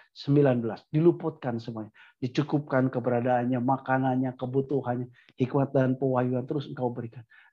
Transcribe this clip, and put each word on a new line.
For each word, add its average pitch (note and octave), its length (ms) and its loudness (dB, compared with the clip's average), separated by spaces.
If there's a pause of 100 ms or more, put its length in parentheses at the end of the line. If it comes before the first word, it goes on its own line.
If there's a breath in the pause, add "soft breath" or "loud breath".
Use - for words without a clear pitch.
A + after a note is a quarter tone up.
(120)
sembilan C#3+ 480 4
belas. A2 320 -6
Diluputkan D#3 640 2
semuanya. A2+ 320 -8 (320 loud breath)
Dicukupkan C#3 720 0
keberadaannya, B2 720 0
makanannya, C3 720 0
kebutuhannya, B2+ 720 -2 (320 soft breath)
hikmat C3 320 0
dan C3 240 2
pewahyuan B2+ 480 0
terus C#3+ 240 -6
Engkau B2 240 -4
berikan. A#2 320 -12 (280 soft breath)